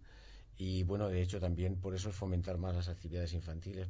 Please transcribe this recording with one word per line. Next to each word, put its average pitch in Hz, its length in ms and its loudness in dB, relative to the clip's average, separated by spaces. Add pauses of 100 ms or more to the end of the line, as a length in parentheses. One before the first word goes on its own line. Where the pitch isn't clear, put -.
(560)
y, 92 280 2
bueno, 101 260 4
de 90 100 4
hecho 92 200 2
también 90 360 2
por 92 180 -2
eso 92 140 -2
es 98 80 -4
fomentar 90 400 2
más 90 180 0
las 87 140 2
actividades 85 460 -2
infantiles 85 560 -4